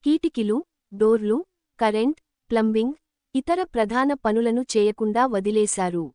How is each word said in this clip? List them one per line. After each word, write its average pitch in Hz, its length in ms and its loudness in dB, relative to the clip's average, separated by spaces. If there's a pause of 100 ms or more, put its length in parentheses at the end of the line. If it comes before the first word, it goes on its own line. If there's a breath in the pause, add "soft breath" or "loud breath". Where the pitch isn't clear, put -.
కిటికీలు, 262 520 0 (360)
డోర్లు, 214 460 2 (400)
కరెంట్, 220 440 0 (280)
ప్లంబింగ్, 220 460 0 (380)
ఇతర 330 260 -2 (140)
ప్రధాన 247 500 0
పనులను 233 400 0 (100)
చేయకుండా 214 520 0
వదిలేశారు. 202 880 -2